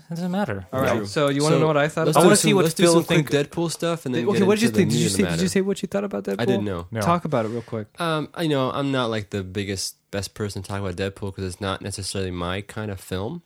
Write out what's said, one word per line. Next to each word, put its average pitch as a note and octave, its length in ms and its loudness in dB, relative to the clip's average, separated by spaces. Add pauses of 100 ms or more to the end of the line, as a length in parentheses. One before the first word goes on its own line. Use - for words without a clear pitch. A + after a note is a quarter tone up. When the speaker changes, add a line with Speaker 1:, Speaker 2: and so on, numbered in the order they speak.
Speaker 1:
doesn't E3+ 220 -6
matter. A2 420 -4
Speaker 2:
All C3 80 -2
right. C3 180 0
Speaker 3:
True. G#2 80 -4
Speaker 2:
So C#3+ 220 0
you C#3 140 0
wanna D#3+ 140 4
Speaker 3:
So D#3+ 40 4
Speaker 2:
know D#3 60 4
what D#3 100 2
I C#3+ 120 4
thought D#3+ 180 -2
Speaker 3:
let's D#3+ 100 2
Speaker 2:
about D3+ 60 6
Speaker 1:
I F3+ 40 8
wanna G#3 100 10
Speaker 3:
do - 40 4
Speaker 1:
see - 100 2
Speaker 3:
some, G3+ 60 4
Speaker 1:
what F3 80 4
Speaker 3:
let's D#3+ 100 0
do - 100 2
Speaker 1:
Phil E3+ 100 8
Speaker 3:
some E3 100 6
quick E3 240 2
Speaker 1:
think. C#3+ 220 0
Speaker 3:
Deadpool E3+ 200 -2
stuff E3 360 -4
and B2+ 80 -2
then - 140 0
Speaker 2:
Okay, G3+ 100 2
Speaker 3:
get - 80 4
Speaker 2:
what G#3 80 6
did A2 80 2
you A#2+ 60 2
Speaker 3:
into - 80 0
the - 80 4
Speaker 2:
think? - 80 2
Did - 60 2
you E3 60 2
Speaker 3:
meat - 20 2
of G3 60 0
the - 40 0
Speaker 2:
say, G#3 80 4
did F3 60 0
you E3 60 0
Speaker 3:
matter. F3+ 120 2
Speaker 2:
say F#3+ 120 2
what F#3+ 220 -2
you F#3+ 60 -6
thought G3+ 160 -4
about G3+ 200 -6
Deadpool? G3 160 -4
Speaker 3:
I A#3+ 60 2
didn't - 180 2
know. F2+ 260 -4
Speaker 1:
No. A2+ 120 -4
Speaker 2:
Talk E3+ 240 0
about C3 180 0
it G#2+ 40 -4
real A#2 140 -6 (120)
quick. G#2+ 140 -6 (120)
Speaker 3:
Um, D#3+ 340 -2
I E3+ 120 -2
know C3+ 240 0
I'm C#3 220 -4
not, B2+ 180 0
like, A2 180 -4
the G2+ 140 -4
biggest, F#2+ 540 -6 (140)
best G2 220 -6
person G2+ 300 -6
to - 60 -14
talk G2+ 120 -6
about F#2 160 -6
Deadpool G2 380 -6
'cause F#2+ 100 -8
it's F2+ 160 -10
not F#2+ 220 -4
necessarily F#2+ 480 -6
my F2+ 320 -6
kind G#2+ 280 -10
of F#2+ 100 -10
film A2+ 460 -8